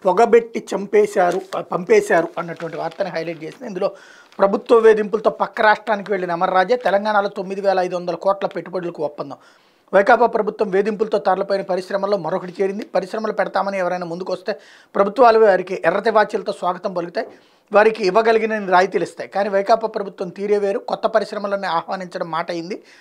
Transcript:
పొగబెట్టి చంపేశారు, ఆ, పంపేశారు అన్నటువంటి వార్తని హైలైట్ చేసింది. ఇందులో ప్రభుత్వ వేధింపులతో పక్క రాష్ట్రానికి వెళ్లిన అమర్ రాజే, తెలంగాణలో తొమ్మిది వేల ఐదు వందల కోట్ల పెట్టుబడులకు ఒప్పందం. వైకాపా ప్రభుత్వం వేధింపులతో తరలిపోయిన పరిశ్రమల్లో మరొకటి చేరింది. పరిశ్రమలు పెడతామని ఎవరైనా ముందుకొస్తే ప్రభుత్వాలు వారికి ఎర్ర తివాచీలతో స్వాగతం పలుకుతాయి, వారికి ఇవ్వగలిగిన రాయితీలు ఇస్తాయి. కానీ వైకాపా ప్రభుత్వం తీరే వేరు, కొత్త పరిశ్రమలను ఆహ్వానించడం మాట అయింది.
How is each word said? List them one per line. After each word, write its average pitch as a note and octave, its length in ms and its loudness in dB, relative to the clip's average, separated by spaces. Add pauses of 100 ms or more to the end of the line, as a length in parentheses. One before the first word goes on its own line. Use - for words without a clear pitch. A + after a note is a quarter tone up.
పొగబెట్టి A3+ 680 4
చంపేశారు, G3 680 2 (160)
ఆ, F3 40 -6
పంపేశారు F3+ 680 2 (100)
అన్నటువంటి E3 400 -10
వార్తని E3 320 -6
హైలైట్ E3 340 -8
చేసింది. A#3+ 240 -14
ఇందులో F#3+ 240 -4 (480)
ప్రభుత్వ G3+ 360 2
వేధింపులతో G#3+ 540 4
పక్క G3+ 320 -2
రాష్ట్రానికి G#3 500 0
వెళ్లిన F3+ 200 -2
అమర్ F3+ 220 -2
రాజే, F#3 220 2
తెలంగాణలో G3+ 540 0
తొమ్మిది G3 320 -8
వేల F#3+ 180 0
ఐదు F3+ 160 -2
వందల F3 200 -6
కోట్ల G3 320 -2
పెట్టుబడులకు E3+ 560 -8
ఒప్పందం. C#3+ 340 -8 (560)
వైకాపా A3+ 320 6
ప్రభుత్వం G#3+ 440 -2
వేధింపులతో G3+ 480 0
తరలిపోయిన G3 460 -2
పరిశ్రమల్లో G3 540 -2
మరొకటి F3 440 -6
చేరింది. G3+ 240 -2
పరిశ్రమలు G#3 460 -4
పెడతామని G3 460 -4
ఎవరైనా F3+ 280 -4
ముందుకొస్తే F3+ 540 -6 (360)
ప్రభుత్వాలు A3 440 6
వారికి F#3+ 460 4
ఎర్ర F3+ 140 2
తివాచీలతో G#3 520 0
స్వాగతం F3+ 420 -6
పలుకుతాయి, F3 340 -6 (460)
వారికి A3 340 4
ఇవ్వగలిగిన G#3+ 640 0
రాయితీలు F#3 320 2
ఇస్తాయి. - 260 -10
కానీ G3+ 200 -4
వైకాపా G3 380 0
ప్రభుత్వం G3 420 -8
తీరే G3+ 280 -2
వేరు, G3+ 220 -2
కొత్త - 280 -4
పరిశ్రమలను G3+ 600 -4
ఆహ్వానించడం F3 640 -6
మాట F3 200 -4
అయింది. F3 320 -10 (180)